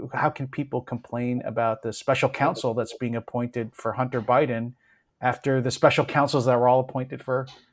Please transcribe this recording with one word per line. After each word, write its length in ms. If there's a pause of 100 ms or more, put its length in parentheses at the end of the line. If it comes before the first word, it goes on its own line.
(140)
how 160
can 180
people 320
complain 640
about 380
the 100
special 360
counsel 460
that's 220
being 180
appointed 600
for 180
Hunter 280
Biden 520 (480)
after 400
the 100
special 340
counsels 420
that 120
were 100
all 120
appointed 420
for 240 (260)